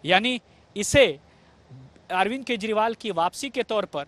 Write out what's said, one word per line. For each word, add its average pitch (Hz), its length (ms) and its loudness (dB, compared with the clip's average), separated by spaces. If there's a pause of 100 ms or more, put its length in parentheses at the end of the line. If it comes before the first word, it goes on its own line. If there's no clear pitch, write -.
यानी 214 360 2 (360)
इसे 202 420 4 (920)
अरविंद 208 340 0
केजरीवाल 220 480 -2
की 214 180 -8
वापसी 175 380 -2
के 240 140 -4
तौर 208 220 -2
पर 143 220 -8